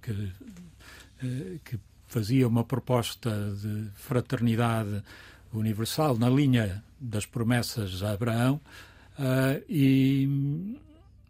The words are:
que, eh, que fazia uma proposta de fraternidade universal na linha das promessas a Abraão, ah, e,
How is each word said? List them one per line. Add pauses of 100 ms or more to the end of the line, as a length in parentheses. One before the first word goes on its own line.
que, (920)
eh,
que (300)
fazia
uma
proposta (320)
de
fraternidade (480)
universal
na
linha (160)
das
promessas
a
Abraão, (580)
ah,
e, (500)